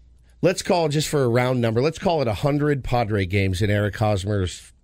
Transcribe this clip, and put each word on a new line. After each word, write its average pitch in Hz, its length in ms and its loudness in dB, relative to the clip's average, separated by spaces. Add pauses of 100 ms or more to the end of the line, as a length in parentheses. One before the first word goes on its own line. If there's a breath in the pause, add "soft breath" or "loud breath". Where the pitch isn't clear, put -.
(420)
let's 185 200 2
call 170 240 2
it, 151 40 0
just 147 180 -2
for 143 160 0
a 123 40 2
round 123 320 2
number, 113 200 0
let's 156 180 -2
call 165 240 0
it 117 60 -2
a 104 60 -2
hundred 143 500 0
Padre 110 420 0
games 95 360 0
in 101 80 2
Eric 104 260 0
Hosmer's 101 760 -2 (120)